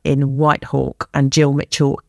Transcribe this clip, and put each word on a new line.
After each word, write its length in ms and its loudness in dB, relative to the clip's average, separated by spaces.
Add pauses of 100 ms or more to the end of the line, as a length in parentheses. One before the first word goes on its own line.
in 340 0
Whitehawk, 760 -2
and 180 2
Jill 220 2
Mitchell 560 -2